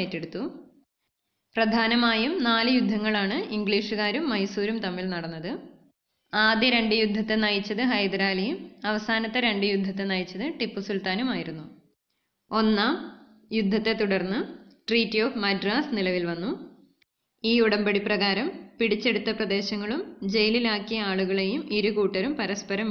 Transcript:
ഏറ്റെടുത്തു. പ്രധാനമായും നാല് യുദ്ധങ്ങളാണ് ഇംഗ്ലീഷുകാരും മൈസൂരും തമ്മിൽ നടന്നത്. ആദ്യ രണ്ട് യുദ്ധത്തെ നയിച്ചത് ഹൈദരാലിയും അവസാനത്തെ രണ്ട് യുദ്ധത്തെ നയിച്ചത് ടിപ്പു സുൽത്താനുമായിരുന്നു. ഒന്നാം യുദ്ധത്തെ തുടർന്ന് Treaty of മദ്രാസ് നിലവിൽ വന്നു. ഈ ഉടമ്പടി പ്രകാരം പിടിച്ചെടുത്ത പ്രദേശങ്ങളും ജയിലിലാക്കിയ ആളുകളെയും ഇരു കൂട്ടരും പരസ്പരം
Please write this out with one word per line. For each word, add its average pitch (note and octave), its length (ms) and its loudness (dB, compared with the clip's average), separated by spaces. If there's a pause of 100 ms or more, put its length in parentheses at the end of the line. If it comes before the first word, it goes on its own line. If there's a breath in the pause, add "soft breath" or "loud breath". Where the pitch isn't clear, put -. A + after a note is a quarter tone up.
ഏറ്റെടുത്തു. E3+ 400 -6 (1120)
പ്രധാനമായും A3+ 760 2 (140)
നാല് A#3 300 2
യുദ്ധങ്ങളാണ് G#3 600 2 (200)
ഇംഗ്ലീഷുകാരും G#3 760 0
മൈസൂരും G3+ 520 -2
തമ്മിൽ F3+ 300 -4
നടന്നത്. E3+ 380 -6 (800)
ആദ്യ A3 440 4
രണ്ട് A3 260 4
യുദ്ധത്തെ G#3+ 420 0
നയിച്ചത് G#3 380 0 (100)
ഹൈദരാലിയും G3 680 0 (320)
അവസാനത്തെ A3 580 0
രണ്ട് G3+ 240 2
യുദ്ധത്തെ G3 400 0
നയിച്ചത് F#3 340 -4 (140)
ടിപ്പു G#3 280 -4
സുൽത്താനുമായിരുന്നു. F#3+ 800 -4 (840)
ഒന്നാം A3 440 4 (640)
യുദ്ധത്തെ A3 420 2
തുടർന്ന് G3 400 0 (480)
Treaty A3 380 2
of C4+ 60 -2 (120)
മദ്രാസ് G3+ 520 0
നിലവിൽ F#3 360 0
വന്നു. E3+ 180 -4 (960)
ഈ A3 80 2 (120)
ഉടമ്പടി G#3 440 2
പ്രകാരം G3+ 380 0 (320)
പിടിച്ചെടുത്ത A3 600 0
പ്രദേശങ്ങളും G#3 640 -2 (340)
ജയിലിലാക്കിയ A3 640 0 (120)
ആളുകളെയും F#3+ 520 0 (160)
ഇരു G#3 180 2
കൂട്ടരും G3 420 0
പരസ്പരം G3+ 520 -4